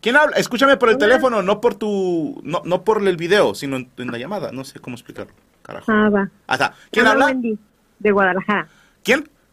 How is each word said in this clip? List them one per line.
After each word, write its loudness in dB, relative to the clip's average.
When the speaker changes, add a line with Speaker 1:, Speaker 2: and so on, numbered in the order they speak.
Speaker 1:
¿quién 0
habla? 4
Escúchame 2
por 2
el 4
Speaker 2:
Hola. 2
Speaker 1:
teléfono, 2
no 0
por 2
tu, -4
no, -6
no -2
por 0
el 2
video, 2
sino -8
en, -10
en -10
la -8
llamada. -8
No -12
sé -20
cómo -14
explicarlo. -16
Carajo. -16
Speaker 2:
Ah, 4
va. 0
Speaker 1:
Ah, -2
está. -2
¿Quién 2
Speaker 2:
Habla 4
Speaker 1:
habla? 0
Speaker 2:
Wendy, -4
de 0
Guadalajara. 0
Speaker 1:
¿Quién? 0